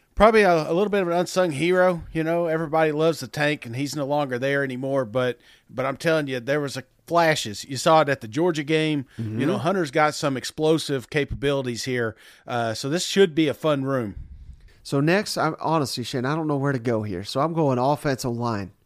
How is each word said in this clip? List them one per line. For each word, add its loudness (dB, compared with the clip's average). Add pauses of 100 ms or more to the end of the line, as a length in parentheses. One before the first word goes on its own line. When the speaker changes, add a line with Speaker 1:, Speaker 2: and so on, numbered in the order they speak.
(140)
Speaker 1:
probably 6
a, 4
a 0
little 2
bit 0
of 0
an 0
unsung 0
hero. 2 (100)
You -2
know, 0
everybody 2
loves 2
the -10
Tank, -2
and -8
he's -4
no -4
longer -2
there 0
anymore. -2
But, -2 (320)
but -4
I'm -4
telling 0
you, -4
there -2
was -6
a -10 (220)
flashes. 2
You -8
saw 6
it 0
at 0
the -12
Georgia -2
game. 0 (120)
Speaker 2:
Mm-hmm. -4
Speaker 1:
You 0
know, 0
Hunter's -2
got 2
some -2
explosive -2
capabilities -2
here. -2 (320)
Uh, -2
so -6
this -2
should 4
be 2
a 0
fun 0
room. -2 (640)
Speaker 2:
So -2
next, 2
I'm, 0
honestly, -2
Shane, -4
I -2
don't -4
know 0
where 0
to 0
go 0
here. -6
So -4
I'm 0
going 2
offensive 0
line. -4 (120)